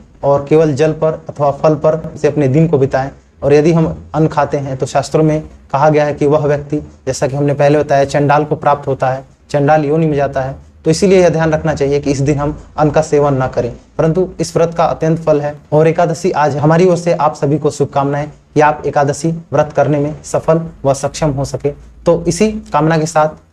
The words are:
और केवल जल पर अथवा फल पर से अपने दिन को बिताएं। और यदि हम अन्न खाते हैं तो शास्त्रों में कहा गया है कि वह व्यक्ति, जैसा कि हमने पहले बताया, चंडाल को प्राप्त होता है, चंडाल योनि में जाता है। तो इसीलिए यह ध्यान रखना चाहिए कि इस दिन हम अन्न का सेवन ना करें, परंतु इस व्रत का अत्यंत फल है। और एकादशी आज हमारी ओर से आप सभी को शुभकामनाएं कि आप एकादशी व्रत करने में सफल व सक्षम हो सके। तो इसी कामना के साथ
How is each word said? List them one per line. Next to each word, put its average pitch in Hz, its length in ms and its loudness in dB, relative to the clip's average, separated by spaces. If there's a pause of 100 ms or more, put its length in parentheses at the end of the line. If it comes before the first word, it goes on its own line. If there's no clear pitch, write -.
(240)
और 139 240 2
केवल 156 260 4
जल 156 200 2
पर 156 340 -2
अथवा 151 240 0
फल 160 240 0
पर 156 240 0 (160)
से 147 120 0
अपने 143 200 0
दिन 156 200 2
को 156 100 2
बिताएं। 135 320 -2 (320)
और 143 100 2
यदि 151 200 4
हम 160 140 2 (280)
अन्न 156 140 2
खाते 147 300 -2
हैं 135 180 -6
तो 135 100 -4
शास्त्रों 156 380 0
में 156 180 0 (300)
कहा 143 160 2
गया 151 160 2
है 147 100 -2
कि 147 120 0
वह 147 200 2
व्यक्ति, 143 320 -2 (280)
जैसा 131 200 -4
कि 135 100 -4
हमने 143 180 0
पहले 143 240 2
बताया, 143 260 2
चंडाल 143 400 0
को 147 120 -4
प्राप्त 143 320 -2
होता 131 220 -2
है, 135 140 -8 (260)
चंडाल 143 340 2
योनि 160 220 0
में 151 100 0
जाता 135 260 -2
है। 135 140 -8 (280)
तो 160 60 2
इसीलिए 185 300 4
यह 175 80 6
ध्यान 160 240 2
रखना 156 220 -2
चाहिए 143 260 0
कि 139 100 -4
इस 135 100 -2
दिन 139 180 0
हम 147 180 -4 (200)
अन्न 151 140 2
का 156 120 2
सेवन 143 320 2
ना 131 140 0
करें, 120 240 -4 (260)
परंतु 165 300 2 (120)
इस 165 160 -4
व्रत 170 180 0
का 170 100 0
अत्यंत 160 340 0
फल 151 220 0
है। 147 140 -6 (180)
और 156 160 4
एकादशी 170 440 0
आज 143 240 0
हमारी 160 300 4
ओर 170 100 4
से 170 180 -2
आप 156 200 0
सभी 147 240 -2
को 147 120 0
शुभकामनाएं 143 580 -4 (260)
कि 147 60 2
आप 151 260 2
एकादशी 143 440 0 (220)
व्रत 151 200 0
करने 143 260 2
में 147 160 -4 (100)
सफल 156 360 0 (240)
व 135 100 2
सक्षम 147 360 -4
हो 135 140 -4
सके। - 260 -6 (360)
तो 170 180 2
इसी 214 260 0 (220)
कामना 156 260 2
के 156 80 -2
साथ 156 300 0 (160)